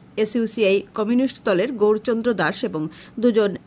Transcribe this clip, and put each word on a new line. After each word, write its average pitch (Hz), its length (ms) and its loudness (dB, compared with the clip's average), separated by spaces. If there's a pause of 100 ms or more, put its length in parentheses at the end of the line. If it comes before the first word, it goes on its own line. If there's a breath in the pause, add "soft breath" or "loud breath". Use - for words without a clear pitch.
(160)
এসইউসিআই 220 600 0 (180)
কমিউনিস্ট 240 500 0
দলের 208 280 2
গৌরচন্দ্র 214 600 0
দাস 175 300 -2
এবং 175 180 -4 (360 loud breath)
দুজন 214 320 2 (160)